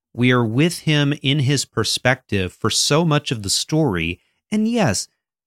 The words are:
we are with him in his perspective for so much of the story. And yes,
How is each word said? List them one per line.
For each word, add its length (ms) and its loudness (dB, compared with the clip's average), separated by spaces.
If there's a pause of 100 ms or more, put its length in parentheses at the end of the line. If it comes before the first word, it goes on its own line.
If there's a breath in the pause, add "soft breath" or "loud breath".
(140)
we 180 2
are 120 4
with 360 0
him 420 0
in 200 0
his 220 0
perspective 880 -2
for 200 -2
so 340 0
much 260 0
of 120 -6
the 80 -6
story. 680 -2 (320)
And 160 0
yes, 400 0 (400)